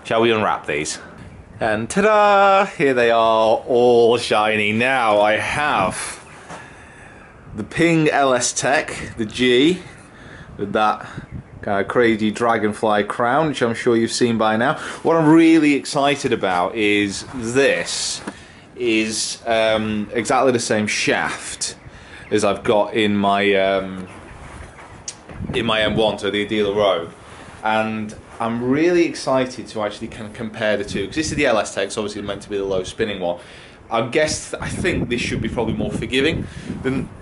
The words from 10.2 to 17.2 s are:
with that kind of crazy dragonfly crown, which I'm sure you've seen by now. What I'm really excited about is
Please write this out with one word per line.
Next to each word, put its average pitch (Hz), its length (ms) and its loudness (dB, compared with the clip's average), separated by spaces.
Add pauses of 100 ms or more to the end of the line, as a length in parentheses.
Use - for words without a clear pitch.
with 101 160 -6
that 107 340 0 (540)
kind 98 200 -2
of 95 60 -2
crazy 113 440 2
dragonfly 107 720 0
crown, 127 460 0
which 131 120 -4
I'm 117 140 0
sure 120 200 2
you've 113 160 0
seen 117 280 0
by 110 180 2
now. 135 220 0 (240)
What 160 120 2
I'm 160 120 4
really 160 460 6
excited 139 600 0
about 92 400 0
is 104 500 0 (120)